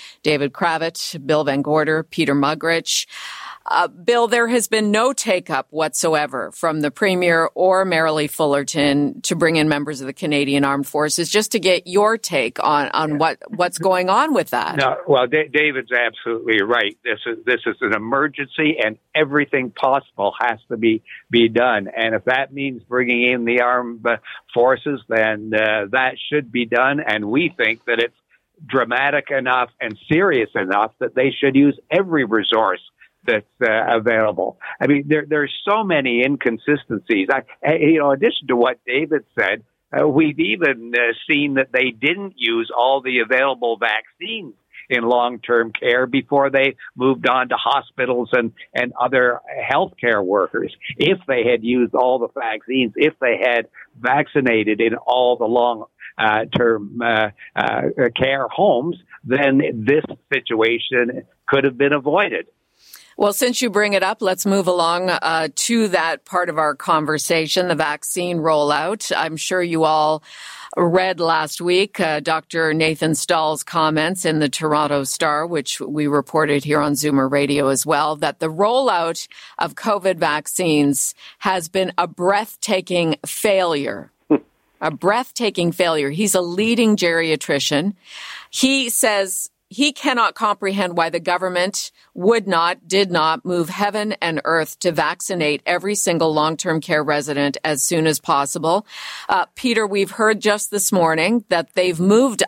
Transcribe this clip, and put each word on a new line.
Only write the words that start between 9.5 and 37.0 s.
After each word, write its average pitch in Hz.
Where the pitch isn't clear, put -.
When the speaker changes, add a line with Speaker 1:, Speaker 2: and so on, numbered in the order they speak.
Speaker 1:
in 156
members 143
of 131
the 135
Canadian 143
Armed 139
Forces. 151
Just 214
to 226
get 175
your 208
take 131
on, 147
on 151
what, 156
what's 175
going 185
on 269
with 180
that. 113
Speaker 2:
No, 131
well, 127
Da-, 151
David's 135
absolutely 113
right. 107
This 110
is, 110
this 120
is 107
an 107
emergency, 139
and 110
everything 139
possible 131
has 113
to 120
be, 110
be 117
done. 113
And 113
if 104
that 131
means 135
bringing 123
in 120
the 120
armed, 120
uh, 117
forces, 127
then, 110
uh, 107
that 131
should 143
be 120
done. 127
And 107
we 151
think 113
that 117
it's 120
dramatic 135
enough 127
and 110
serious 156
enough 104
that 120
they 127
should 135
use 139
every 165
resource 104
that's, 110
uh, 113
available. 107
I 131
mean, 143
there, 151
there's 147
so 214
many 131
inconsistencies. 117